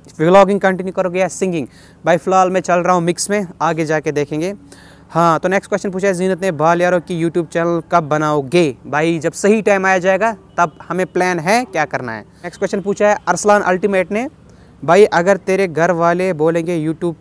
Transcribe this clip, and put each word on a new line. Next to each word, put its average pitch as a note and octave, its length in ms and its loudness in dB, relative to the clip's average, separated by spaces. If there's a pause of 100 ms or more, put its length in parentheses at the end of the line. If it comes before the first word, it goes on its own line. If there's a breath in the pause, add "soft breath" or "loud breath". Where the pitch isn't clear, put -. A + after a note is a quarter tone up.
(200)
vlogging F#3+ 400 6
continue F#3 320 -2
करोगे F#3 280 -2
या F#3 80 0
singing? E3+ 380 -4 (380 loud breath)
भाई, E3 120 4
फ़िलहाल F#3 340 2
मैं F#3 100 0
चल F3 180 0
रहा F3+ 160 2
हूँ F3 80 2
मिक्स F3 280 -2
में, G3+ 160 -2 (160)
आगे D#3+ 220 -2
जाके D#3 280 -2
देखेंगे। D3+ 420 -4 (560 loud breath)
हाँ, E3 280 2
तो F3+ 100 -4
next F#3 200 -2
question G3+ 220 -4
पूछा F#3 180 -2
है F#3+ 60 0
जीनत F#3 280 -2
ने, F#3+ 80 -2
"बाल E3+ 320 2
यारों F3+ 180 2
की E3 240 -6
YouTube E3 280 -4
channel E3+ 300 -2 (100)
कब E3+ 120 2
बनाओगे?" D3+ 720 0 (100)
भाई, D#3 320 -2
जब D#3+ 140 -4
सही G#3 300 0
time G3 240 0
आया F#3+ 120 2
जाएगा F#3+ 340 0
तब - 460 -4 (100)
हमें F3 180 -2
plan F#3 320 -2
है G#3 260 0
क्या D#3+ 200 -2
करना B2+ 280 -6
है। A2 100 -10
नेक्स्ट - 360 -16
question G3 220 -4
पूछा G3+ 280 0
है G#3 100 2 (100)
अरसलान G3+ 340 2
ultimate F#3 500 0
ने, A#3 160 -4 (560 soft breath)
"भाई, F3+ 200 6
अगर F3+ 320 2
तेरे F#3+ 320 -2
घर D#3+ 220 0
वाले F3 420 0
बोलेंगे E3 560 -2
YouTube E3 320 -6